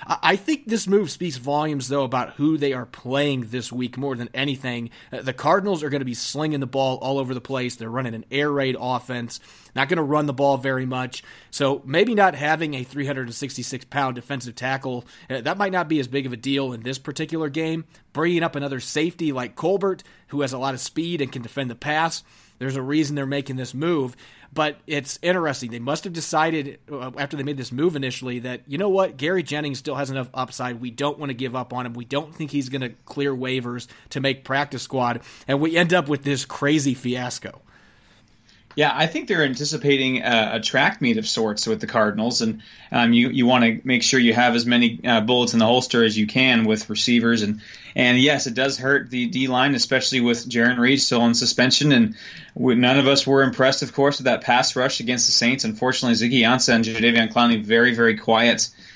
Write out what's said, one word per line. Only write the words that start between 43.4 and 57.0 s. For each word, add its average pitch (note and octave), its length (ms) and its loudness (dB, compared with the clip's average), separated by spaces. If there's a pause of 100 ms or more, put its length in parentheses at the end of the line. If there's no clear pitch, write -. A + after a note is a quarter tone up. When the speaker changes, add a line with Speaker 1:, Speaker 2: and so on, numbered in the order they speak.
Speaker 2:
wanna A#2 400 4
make B2+ 180 2
sure C3+ 160 2
you A#2+ 140 6
have A#2+ 220 4
as A#2 100 0
many, A#2+ 400 2
uh, A#2 160 4
bullets A#2+ 320 2
in A#2 60 2
the A2 80 6
holster A#2+ 380 4
as G#2+ 120 2
you G#2+ 100 2
can B2+ 380 2
with G#2+ 240 0
receivers. A#2 540 2
And, G#2 180 -2 (340)
and B2 240 4
yes, C#3 280 2
it A#2+ 80 -6
does C3 240 0
hurt C3 320 0
the B2 160 -2
D B2+ 200 -2
line, C3 280 2
especially B2+ 480 0
with A#2+ 260 2
Jarran A#2+ 300 2
Reed C3+ 240 4
still B2 180 2
on A#2 140 4
suspension. B2+ 580 2
And A2+ 220 4 (400)
we, B2 200 2
none B2+ 240 4
of C3 80 4
us C#3 200 4
were C#3 160 6
impressed, C3+ 400 2
of C3+ 100 -8
course, C#3+ 240 2
with C3 80 -6
that B2 160 2
pass B2 340 2
rush C3 260 0
against A#2+ 260 2
the G#2 60 2
Saints. B2 320 2
Unfortunately, A#2+ 520 0
Ziggy A#2+ 240 4
Ansah A#2+ 360 4
and A2+ 100 2
Jadeveon A2+ 440 2